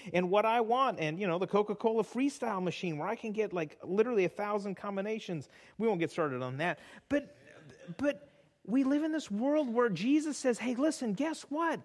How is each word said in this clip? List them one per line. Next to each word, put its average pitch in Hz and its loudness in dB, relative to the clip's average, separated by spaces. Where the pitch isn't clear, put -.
and 180 2
what 208 6
I 226 4
want 233 2
and, 160 -2
you 208 -2
know, 170 2
the 185 0
Coca-Cola 208 2
Freestyle 233 -2
machine 170 -2
where 165 -4
I 233 -2
can 220 -8
get, 202 -2
like, 160 -4
literally 202 2
a - -2
thousand 202 -4
combinations. 196 -6
We 220 2
won't 185 2
get 160 0
started 135 0
on 131 -4
that. 165 -2
But, 285 -2
but 277 -2
we 254 2
live 285 2
in 320 -2
this 311 -6
world 262 0
where 240 2
Jesus 269 2
says, 247 0
"Hey, 240 -2
listen, 254 0
guess 302 -4
what? 302 -2